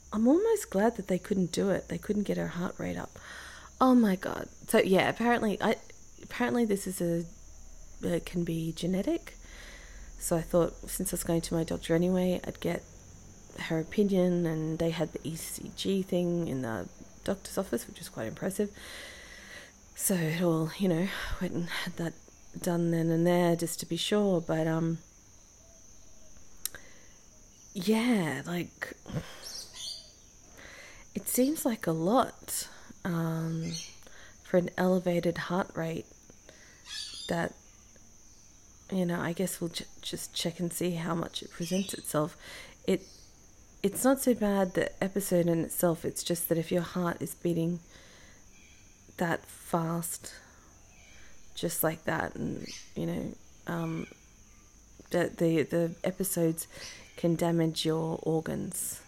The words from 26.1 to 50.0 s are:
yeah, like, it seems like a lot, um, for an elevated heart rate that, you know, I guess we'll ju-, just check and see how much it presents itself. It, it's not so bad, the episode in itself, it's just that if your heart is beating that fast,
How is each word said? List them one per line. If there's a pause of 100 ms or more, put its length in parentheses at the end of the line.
yeah,
like, (2250)
it
seems
like
a
lot, (360)
um, (720)
for
an
elevated
heart
rate (1200)
that, (1400)
you
know,
I
guess
we'll
ju-, (160)
just
check
and
see
how
much
it
presents
itself. (480)
It, (800)
it's
not
so
bad,
the (120)
episode
in
itself,
it's
just
that
if
your
heart
is
beating (1400)
that
fast, (1200)